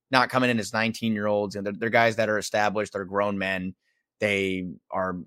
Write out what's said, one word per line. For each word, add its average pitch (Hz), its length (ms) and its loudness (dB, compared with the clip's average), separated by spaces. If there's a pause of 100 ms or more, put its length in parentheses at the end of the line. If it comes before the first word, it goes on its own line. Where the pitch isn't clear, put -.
(120)
not 123 180 4
coming 127 200 2
in 117 100 0
as 98 140 -6
nineteen-year-olds. 104 840 -2
And 101 100 -8
they're, 104 60 -4
they're 110 180 -4
guys 117 280 4
that 110 100 2
are 107 100 2
established, 104 540 -2
they're 98 140 -6
grown 101 320 0
men. 95 360 -2 (460)
They 95 480 0 (240)
are, 92 240 -2 (120)